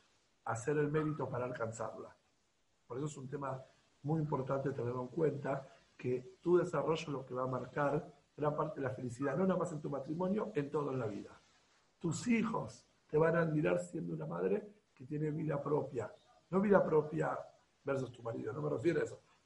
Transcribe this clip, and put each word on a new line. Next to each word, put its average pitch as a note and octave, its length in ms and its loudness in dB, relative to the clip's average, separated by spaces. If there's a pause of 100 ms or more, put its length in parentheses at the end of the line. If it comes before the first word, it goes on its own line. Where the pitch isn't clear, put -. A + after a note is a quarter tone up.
(440)
hacer C3 340 -2
el D3 120 2
mérito D3+ 380 0
para A#2+ 160 -2
alcanzarla. A2+ 720 -6 (720)
Por A#2+ 100 -8
eso D3 100 -4
es D3 120 -8
un C#3 100 -10
tema C3+ 340 -6 (400)
muy D#3 180 0
importante C#3 520 0
tenerlo B2 300 -2
en B2 60 -6
cuenta, C3+ 600 0 (280)
que B2+ 440 -4
tu F3 160 4
desarrollo D#3+ 380 2
es D#3+ 140 -4
lo C3 180 -4
que B2 80 -10
va B2+ 100 0
a - 20 0
marcar C#3 640 -2 (240)
gran D3 220 0
parte D#3 240 -2
de C3 80 0
la - 60 -4
felicidad, C3 420 -4
no F#3 100 4
nada F3+ 140 4
más F3 120 -2
en D3 100 -6
tu D#3 80 -4
matrimonio, F3 640 -2
en C#3 160 -2
todo C#3+ 200 0
en C3 80 -2
la A#2+ 80 0
vida. G2+ 320 -8 (600)
Tus - 280 -2
hijos - 580 0 (200)
te D3+ 120 2
van E3 180 6
a E3+ 40 4
admirar D#3 380 4
siendo E2+ 360 -6
una D#2 100 -6
madre F#2 420 2 (280)
que B2+ 100 -16
tiene D3+ 260 -2
vida D3+ 320 0
propia, C3+ 500 0 (360)
no F#3 120 2
vida G3 220 8
propia D3+ 560 2 (460)
versus C3 260 -2
tu A2+ 120 -18
marido, B2 300 -6
no D3 100 -6
me D3 80 -2
refiero D3+ 300 2
a - 40 2
eso, - 160 -6 (260)